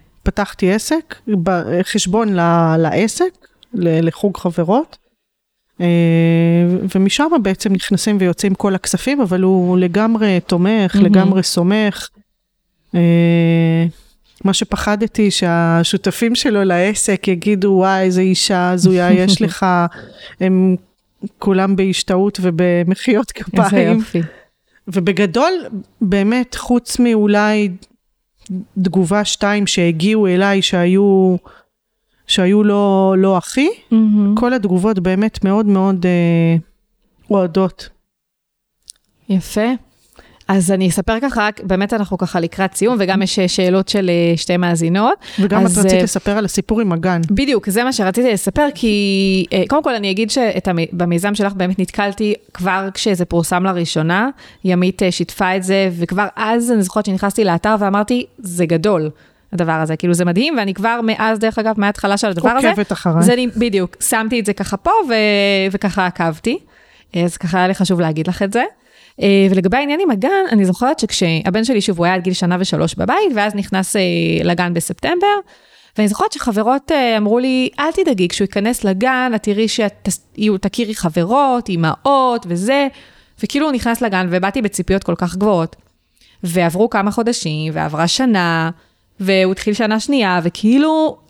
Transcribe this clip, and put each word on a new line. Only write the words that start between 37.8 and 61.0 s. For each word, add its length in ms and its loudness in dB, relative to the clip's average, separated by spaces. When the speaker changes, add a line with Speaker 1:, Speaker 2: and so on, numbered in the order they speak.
Speaker 2:
יפה. 380 -2
אז 240 2
אני 180 2
אספר 320 -2
ככה, 260 -2
רק, 160 -6
באמת 300 -2
אנחנו 240 -2
ככה 220 -4
לקראת 360 -4
סיום, 240 0
וגם 220 0
יש, 180 -2
אה, 80 2
שאלות 420 0
של, 200 0
אה, 280 2
שתי 200 -2
מאזינות. 560 0
Speaker 1:
וגם 220 2
את 40 4
Speaker 2:
אז, 140 2
Speaker 1:
רצית 140 4
Speaker 2:
אה, 100 4
Speaker 1:
לספר 340 -2
על 80 0
הסיפור 360 -2
עם 100 0
הגן. 300 -2
Speaker 2:
בדיוק, 380 0
זה 140 0
מה 100 -2
שרציתי 400 0
לספר, 420 0
כי, 800 0
אה, 140 2
קודם 160 0
כל 120 0
אני 160 -2
אגיד 200 -2
שאת 360 -2
המ-, 260 -2
במיזם 420 -2
שלך 180 -2
באמת 260 -2
נתקלתי 540 -2
כבר 400 -4
כשזה 320 -2
פורסם 380 0
לראשונה, 640 -2
ימית, 400 0
אה, 80 2
שיתפה 440 -2
את 80 -4
זה, 340 0
וכבר 380 -2
אז 360 -2
אני 120 2
זוכרת 220 -2
שנכנסתי 380 -2
לאתר 360 2
ואמרתי, 460 0
"זה 280 -4
גדול." 440 0
הדבר 180 -2
הזה. 240 -2
כאילו, 180 0
זה 120 0
מדהים, 320 0
ואני 160 -2
כבר 300 -2